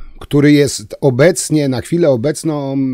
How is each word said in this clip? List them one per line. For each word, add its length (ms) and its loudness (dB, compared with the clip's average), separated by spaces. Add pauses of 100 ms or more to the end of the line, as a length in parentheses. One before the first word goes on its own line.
(200)
który 320 4
jest 480 0
obecnie, 680 0
na 120 -2
chwilę 300 0
obecną, 680 -4 (180)